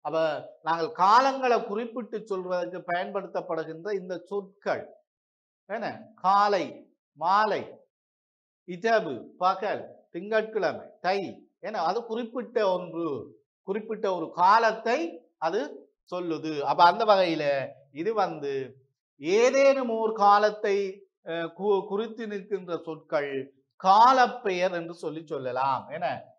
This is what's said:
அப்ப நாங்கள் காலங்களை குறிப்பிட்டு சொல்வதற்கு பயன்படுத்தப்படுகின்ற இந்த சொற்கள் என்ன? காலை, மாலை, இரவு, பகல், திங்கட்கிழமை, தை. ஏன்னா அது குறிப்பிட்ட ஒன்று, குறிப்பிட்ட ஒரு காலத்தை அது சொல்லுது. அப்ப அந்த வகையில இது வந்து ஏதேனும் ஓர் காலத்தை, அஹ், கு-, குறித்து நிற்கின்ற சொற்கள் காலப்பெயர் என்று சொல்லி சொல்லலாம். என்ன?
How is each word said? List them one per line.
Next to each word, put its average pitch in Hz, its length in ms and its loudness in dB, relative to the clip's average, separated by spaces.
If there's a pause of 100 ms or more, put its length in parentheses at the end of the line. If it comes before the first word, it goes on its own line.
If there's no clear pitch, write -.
அப்ப 156 500 -2 (120)
நாங்கள் 165 340 -2
காலங்களை 247 680 4
குறிப்பிட்டு 226 640 -8
சொல்வதற்கு 180 640 -6
பயன்படுத்தப்படுகின்ற 175 1000 -6
இந்த 185 260 -6
சொற்கள் 190 720 -6 (760)
என்ன? 175 500 -10
காலை, 196 800 0 (180)
மாலை, 180 680 0 (840)
இரவு, 175 760 -2
பகல், 185 580 -2 (140)
திங்கட்கிழமை, 208 760 -2 (140)
தை. 180 480 -4 (140)
ஏன்னா 208 140 -8
அது 190 280 -2
குறிப்பிட்ட 226 640 -2
ஒன்று, 170 720 -4 (220)
குறிப்பிட்ட 208 520 -4
ஒரு 160 160 -4
காலத்தை 226 1000 2 (100)
அது 202 520 -4 (240)
சொல்லுது. 160 460 -6
அப்ப 170 240 6
அந்த 202 200 6
வகையில 156 640 2 (240)
இது 175 220 -4
வந்து 143 600 -4 (420)
ஏதேனும் 254 760 4
ஓர் 220 220 0
காலத்தை, 202 960 2 (180)
அஹ், 165 340 -6
கு-, 196 280 0
குறித்து 220 400 -6
நிற்கின்ற 185 520 -8
சொற்கள் 147 720 -6 (240)
காலப்பெயர் 208 960 4
என்று 170 220 -8
சொல்லி 156 320 -10
சொல்லலாம். 131 640 -2
என்ன? 151 360 -6 (140)